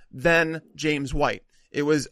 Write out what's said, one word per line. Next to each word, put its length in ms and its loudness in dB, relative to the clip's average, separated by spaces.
than 500 0
James 400 -2
White. 300 -2
It 100 -2
was, 300 0